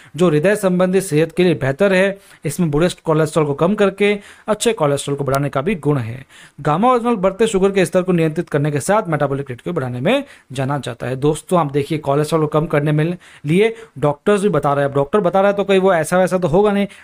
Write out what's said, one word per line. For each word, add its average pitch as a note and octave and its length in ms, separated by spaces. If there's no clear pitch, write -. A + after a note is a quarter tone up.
जो F3 140
हृदय D#3+ 260
संबंधी F#3 440
सेहत D#3+ 320
के F3+ 120
लिए E3+ 100
बेहतर C#3 380
है। F#3+ 260
इसमें E3 260
बुरे D#3 180
कोलेस्ट्रॉल D#3 420
को C#3+ 80
कम F3 200
करके G3+ 440
अच्छे G#3+ 240
कोलेस्ट्रॉल C#3+ 440
को C#3 80
बढ़ाने C#3 240
का C#3 120
भी F#3+ 140
गुण C#3+ 240
है। A#2 260
गामा D#3+ 300
ओरिजिनल A#3+ 260
बढ़ते F#3+ 300
शुगर G3 240
के F#3+ 160
स्तर F3+ 160
को F3+ 100
नियंत्रित D#3+ 360
करने D3 220
के C#3+ 100
साथ G3 280
मेटाबॉलिक C#3 420
रेट A#2+ 100
को F3 120
बढ़ाने B2 280
में B3+ 240
जाना C3+ 260
जाता B2 280
है। B2+ 100
दोस्तों, D#3 440
आप C#3+ 120
देखिए, C#3+ 260
कोलेस्ट्रॉल D3 420
को D3+ 60
कम D#3 200
करने D3+ 260
में D#3+ 240
लिए G3+ 300
डॉक्टर्स D3 440
भी G#3 60
बता D3 240
रहे C#3+ 120
हैं। C3+ 60
अब C3 60
डॉक्टर C#3+ 240
बता F3+ 200
रहा G3+ 100
है G3+ 60
तो G3+ 80
कहीं F#3+ 160
वो F#3+ 140
ऐसा E3 240
वैसा F#3 200
तो F3 100
होगा G3+ 240
नहीं, G3+ 140